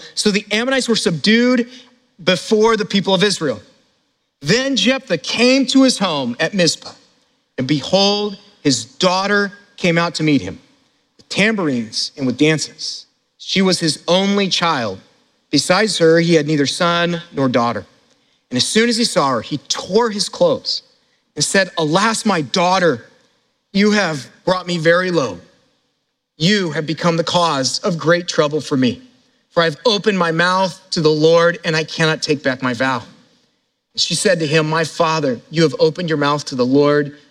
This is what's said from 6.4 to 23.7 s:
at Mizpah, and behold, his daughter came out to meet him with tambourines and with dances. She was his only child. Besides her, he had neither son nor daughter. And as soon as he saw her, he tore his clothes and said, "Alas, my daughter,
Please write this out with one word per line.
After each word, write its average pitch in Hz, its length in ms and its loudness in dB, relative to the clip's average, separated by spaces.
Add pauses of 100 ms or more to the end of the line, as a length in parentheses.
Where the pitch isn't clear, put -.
at 160 140 -2
Mizpah, - 400 -2 (640)
and 131 100 -4
behold, 196 680 0 (240)
his 123 240 -2
daughter 196 680 0 (240)
came 170 220 0
out 170 160 -2
to - 80 -6
meet 151 180 2
him - 180 -8 (600)
with - 100 -20
tambourines 156 880 -2
and 139 100 -4
with 123 120 -2
dances. - 680 -2 (320)
She - 240 -4
was 190 180 2
his 156 300 -4
only 196 400 0
child. 127 500 -2 (520)
Besides 185 480 0
her, 165 220 6
he 170 140 2
had 151 120 2
neither 147 200 0
son 170 540 -2 (120)
nor 139 160 0
daughter. 117 360 0 (640)
And 123 60 -6
as 123 100 0
soon 233 220 2
as 233 80 -2
he 233 80 0
saw 143 280 0
her, 113 100 -2
he 147 160 -6
tore 226 520 -2
his 202 200 -6
clothes - 520 -2 (520)
and 151 100 -4
said, 190 320 0
"Alas, 185 480 0
my 190 160 0
daughter, 170 640 0 (680)